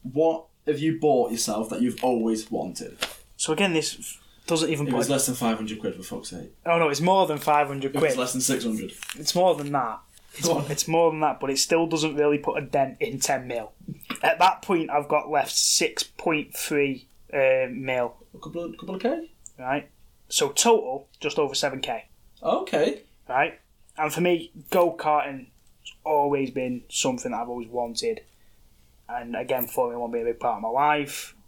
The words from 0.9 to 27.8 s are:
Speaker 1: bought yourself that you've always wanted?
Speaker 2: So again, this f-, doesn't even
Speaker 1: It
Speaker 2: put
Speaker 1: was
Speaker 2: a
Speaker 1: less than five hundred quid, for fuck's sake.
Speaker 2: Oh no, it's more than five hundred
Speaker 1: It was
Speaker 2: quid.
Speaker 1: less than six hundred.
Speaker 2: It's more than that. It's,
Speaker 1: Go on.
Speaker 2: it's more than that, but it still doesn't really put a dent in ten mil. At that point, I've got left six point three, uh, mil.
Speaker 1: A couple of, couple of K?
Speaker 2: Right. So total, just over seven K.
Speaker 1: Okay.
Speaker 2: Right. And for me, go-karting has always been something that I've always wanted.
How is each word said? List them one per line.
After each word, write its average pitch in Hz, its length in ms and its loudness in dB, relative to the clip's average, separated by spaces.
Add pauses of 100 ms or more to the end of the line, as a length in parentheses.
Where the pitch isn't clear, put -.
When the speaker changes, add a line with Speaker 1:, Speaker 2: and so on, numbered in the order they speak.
Speaker 1:
bought 127 320 4
yourself 110 380 -2
that - 120 -2
you've 123 220 0
always 113 460 0
wanted? - 480 -8 (400)
Speaker 2:
So - 160 -2
again, 190 200 2
this 151 260 0
f-, - 220 -14 (260)
doesn't 160 240 0
even 147 160 -2
Speaker 1:
It 135 40 0
Speaker 2:
put 123 60 2
Speaker 1:
was 123 120 0
Speaker 2:
a - 20 2
Speaker 1:
less 131 160 2
than 127 80 -2
five 113 220 0
hundred 107 220 -8
quid, 95 160 -6
for 92 80 -14
fuck's - 260 -10
sake. 87 220 -12 (140)
Speaker 2:
Oh 170 140 4
no, 160 100 4
it's 143 120 -2
more 185 260 4
than 151 100 -2
five 147 300 4
hundred 139 280 -4
Speaker 1:
It 139 60 2
was 147 120 4
Speaker 2:
quid. 127 40 0
Speaker 1:
less 127 160 -2
than 131 80 -2
six 127 220 0
hundred. 107 280 -4 (260)
Speaker 2:
It's 151 180 -4
more 175 200 6
than 143 180 -6
that. 117 260 -2 (360)
It's, 143 120 -2
Speaker 1:
Go 165 100 2
on. 147 140 -4
Speaker 2:
it's - 160 -2
more 165 240 6
than 156 80 -4
that, 147 200 2
but 139 120 -2
it 135 80 0
still 165 260 4
doesn't 156 300 0
really 147 240 4
put 151 180 -2
a 147 80 -4
dent 131 340 0
in 127 200 -4
ten 131 280 -2
mil. 117 240 -6 (520)
At 160 160 2
that 180 240 6
point, 165 260 0
I've 147 180 0
got 151 220 0
left 143 220 0
six - 520 0
point - 520 -2
three, 139 520 -2 (260)
uh, 131 360 4
mil. 127 460 -2 (180)
Speaker 1:
A - 60 -20
couple 165 240 -10
of, 165 140 -10
couple 185 180 -10
of 190 60 -10
K? 320 280 -2 (300)
Speaker 2:
Right. 135 300 -4 (400)
So 143 200 0
total, 170 580 2 (120)
just - 180 -4
over 143 160 0
seven 135 280 -2
K. 117 240 -6 (360)
Speaker 1:
Okay. 160 600 0 (260)
Speaker 2:
Right. 139 300 0 (360)
And 151 160 -2
for 160 100 -2
me, 175 300 2 (200)
go-karting 151 680 2 (440)
has - 120 -18 (100)
always 143 460 2
been 127 400 -4
something 123 420 -2
that 117 60 -4
I've 120 120 -6
always 123 180 -8
wanted. 117 540 -4 (880)